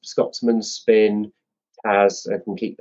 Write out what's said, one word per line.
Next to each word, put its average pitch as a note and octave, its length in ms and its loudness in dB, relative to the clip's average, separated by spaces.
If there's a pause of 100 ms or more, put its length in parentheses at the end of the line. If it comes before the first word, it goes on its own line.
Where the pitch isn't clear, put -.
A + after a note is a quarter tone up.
Scotsman, - 600 -2
Spin, G#2+ 680 0 (520)
Taz, G2+ 460 2
I G2 140 -4
can G2 120 -8
keep, - 240 -8